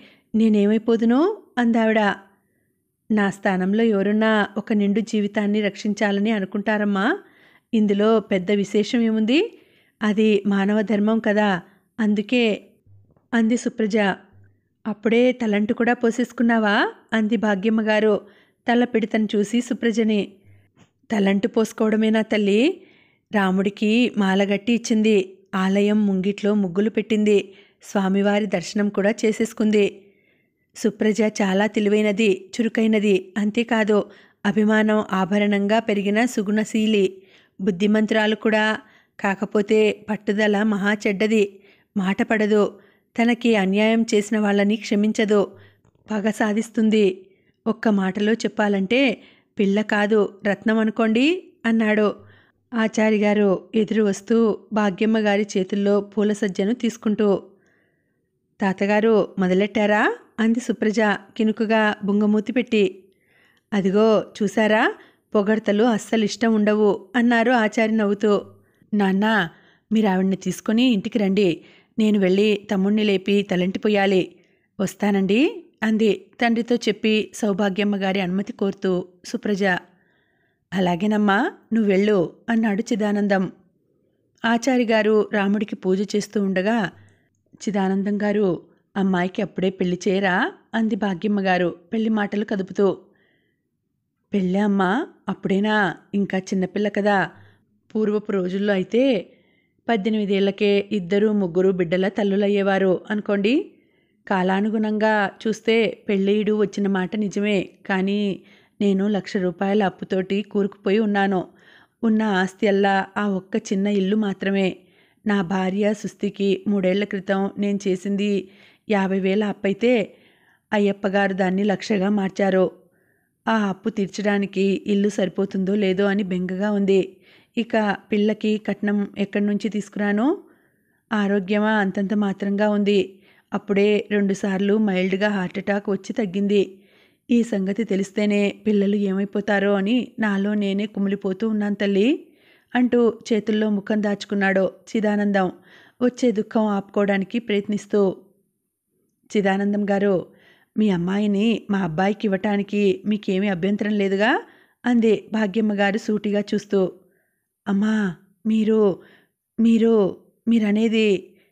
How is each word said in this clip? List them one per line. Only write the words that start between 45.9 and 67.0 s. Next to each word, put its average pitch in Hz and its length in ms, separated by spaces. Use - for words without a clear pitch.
పగ 214 200
సాధిస్తుంది. 214 960
ఒక్క 226 220
మాటలో 208 440
చెప్పాలంటే 214 880
పిల్ల 202 240
కాదు, 208 520
రత్నం 220 320
అనుకోండి 226 640
అన్నాడు. 214 480
ఆచారి 220 440
గారు 208 560
ఎదురు 220 280
వస్తూ 214 560
భాగ్యమ్మ 214 460
గారి 208 280
చేతుల్లో 202 440
పూల 202 320
సజ్జను 208 420
తీసుకుంటూ. 214 680
"తాతగారు 208 680
మొదలెట్టారా?" 208 760
అంది 226 200
సుప్రజ 214 400
కినుకుగా 214 580
బుంగమూతి 208 480
పెట్టి. 220 520
"అదిగో 208 520
చూసారా, 214 520
పొగడ్తలు 208 500
అస్సలు 220 400
ఇష్టం 220 300
ఉండవు" 214 640